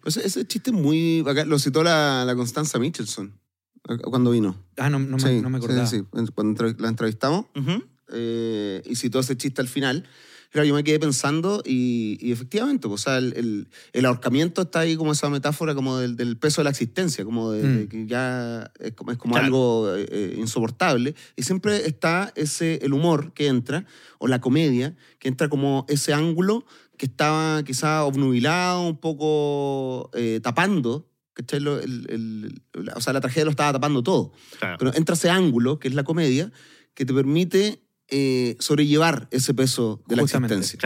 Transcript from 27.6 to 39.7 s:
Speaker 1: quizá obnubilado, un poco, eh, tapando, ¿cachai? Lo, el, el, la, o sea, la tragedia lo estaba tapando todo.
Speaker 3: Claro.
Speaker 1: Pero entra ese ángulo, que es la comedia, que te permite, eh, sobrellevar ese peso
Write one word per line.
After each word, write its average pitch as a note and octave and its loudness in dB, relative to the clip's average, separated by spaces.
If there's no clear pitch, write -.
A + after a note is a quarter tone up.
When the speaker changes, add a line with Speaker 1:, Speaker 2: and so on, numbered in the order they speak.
Speaker 1:
quizá D3+ 0
obnubilado, C#3+ 2
un E3 -2
poco, C#3+ -2
eh, A2+ 0
tapando, D3+ 0
¿cachai? C#3+ -6
Lo, C#3+ -2
el, B2 -8
el, A2 -8
la, - -10
o - -8
sea, - -2
la C3+ 0
tragedia C3+ 0
lo D#3 2
estaba D3 2
tapando C3+ 0
todo. C#3 2
Speaker 3:
Claro. F#2 -4
Speaker 1:
Pero B2+ 0
entra D#3+ 2
ese E3+ 2
ángulo, D3+ 4
que - -4
es C3 0
la C#3+ 0
comedia, D#3+ 2
que C#3 -4
te B2+ 0
permite, F3 2
eh, B2+ 0
sobrellevar D3 2
ese B2+ 2
peso A#2+ 0